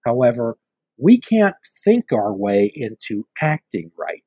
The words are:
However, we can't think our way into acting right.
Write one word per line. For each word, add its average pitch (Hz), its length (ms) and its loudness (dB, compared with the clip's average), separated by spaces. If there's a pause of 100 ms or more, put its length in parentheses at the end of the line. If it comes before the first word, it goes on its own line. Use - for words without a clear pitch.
However, 120 520 0 (400)
we 208 220 6
can't 214 360 0 (280)
think 226 300 0
our 104 200 -2
way 101 400 0
into 110 540 -10 (140)
acting 151 560 -6
right. 82 300 -10